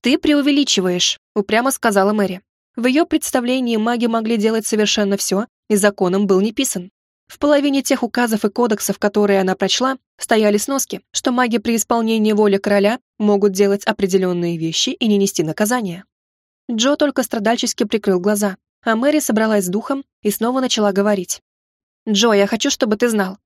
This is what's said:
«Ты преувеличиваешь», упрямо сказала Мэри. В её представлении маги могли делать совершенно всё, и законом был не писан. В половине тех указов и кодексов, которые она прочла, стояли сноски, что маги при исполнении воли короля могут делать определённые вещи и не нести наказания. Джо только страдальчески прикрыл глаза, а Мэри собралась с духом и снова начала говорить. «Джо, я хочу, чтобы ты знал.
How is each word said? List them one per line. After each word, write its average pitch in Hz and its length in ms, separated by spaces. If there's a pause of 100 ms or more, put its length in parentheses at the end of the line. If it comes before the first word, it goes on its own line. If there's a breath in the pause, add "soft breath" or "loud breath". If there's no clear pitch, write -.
«Ты 269 160
преувеличиваешь», 269 1000 (160)
упрямо 214 380
сказала 202 400
Мэри. 190 280 (360)
В 233 100
её 285 200
представлении 254 680
маги 233 300
могли 226 300
делать 220 280
совершенно 208 520
всё, 196 300 (220)
и 214 60
законом 202 540
был 190 120
не 220 120
писан. 208 400 (340)
В - 140
половине 285 420
тех 262 220
указов 226 400
и 208 60
кодексов, 214 500
которые 202 400
она 185 160
прочла, 254 420 (180)
стояли 214 420
сноски, 262 420 (100)
что - 220
маги 240 260
при 233 160
исполнении 226 580
воли 208 240
короля 202 440 (180)
могут 208 320
делать 196 340
определённые 180 720
вещи 165 340
и 247 180
не 208 80
нести 196 260
наказания. 196 600 (680)
Джо 240 260
только 285 260
страдальчески 233 640
прикрыл 208 360
глаза, 202 380 (260)
а 226 100
Мэри 294 260
собралась 220 440
с 180 40
духом 226 360 (180)
и 208 80
снова 247 300
начала 214 320
говорить. 196 480 (680)
«Джо, 220 260
я 202 140
хочу, 226 240
чтобы 214 260
ты 240 120
знал. 202 380